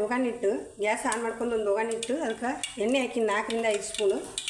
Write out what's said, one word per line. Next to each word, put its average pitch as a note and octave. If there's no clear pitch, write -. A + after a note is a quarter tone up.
ಒಗ್ಗರಣೆ B3
ಇಟ್ಟು, G3
ಗ್ಯಾಸ್ G#3+
ಆನ್ A#3
ಮಾಡ್ಕೊಂಡು A#3
ಒಂದು G#3+
ಒಗ್ಗರಣೆ A3+
ಇಟ್ಟು, A#3+
ಅದಕ್ಕೆ A#3
ಎಣ್ಣೆ C4
ಹಾಕಿ A#3+
ನಾಲ್ಕರಿಂದ A3+
ಐದು G3+
ಸ್ಪೂನು G#3